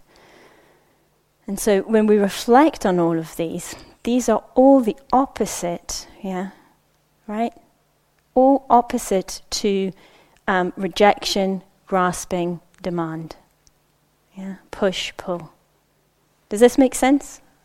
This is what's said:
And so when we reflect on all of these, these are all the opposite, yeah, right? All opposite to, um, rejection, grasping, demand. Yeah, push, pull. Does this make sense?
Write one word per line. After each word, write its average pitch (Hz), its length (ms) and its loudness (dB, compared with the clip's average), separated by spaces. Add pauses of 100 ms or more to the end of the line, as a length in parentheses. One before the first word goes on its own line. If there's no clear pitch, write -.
(1500)
And 196 120 -8
so 196 220 0
when 214 260 0
we 214 100 4
reflect 233 680 2
on 180 140 0
all 165 180 0
of 160 180 -10
these, 170 400 -8 (280)
these 240 260 -2
are 214 140 0 (120)
all 269 240 8
the 214 160 -2 (160)
opposite, - 960 -4 (140)
yeah, 190 300 -8 (760)
right? 220 260 -6 (840)
All 262 340 4
opposite 240 800 0
to, 196 420 -2 (560)
um, 180 300 0
rejection, 190 840 0 (240)
grasping, 180 720 -4 (200)
demand. 165 540 -8 (1000)
Yeah, 190 200 -14 (140)
push, - 480 -4
pull. 170 340 -10 (960)
Does 208 120 0
this 240 160 6
make 262 180 4
sense? - 460 -2 (240)